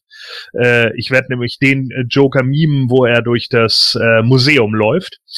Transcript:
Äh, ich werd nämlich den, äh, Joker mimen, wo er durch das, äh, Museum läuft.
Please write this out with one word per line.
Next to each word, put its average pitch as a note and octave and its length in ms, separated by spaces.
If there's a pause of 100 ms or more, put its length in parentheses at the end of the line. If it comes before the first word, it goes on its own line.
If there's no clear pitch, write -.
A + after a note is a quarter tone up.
(580)
Äh, A#2+ 380
ich A#2 140
werd C3 180
nämlich B2 300
den, C3+ 320
äh, C3 180
Joker C#3 340
mimen, C#3+ 460
wo B2+ 160
er A#2+ 160
durch A#2+ 300
das, A2+ 500
äh, A2+ 220
Museum B2+ 500
läuft. A2 460 (200)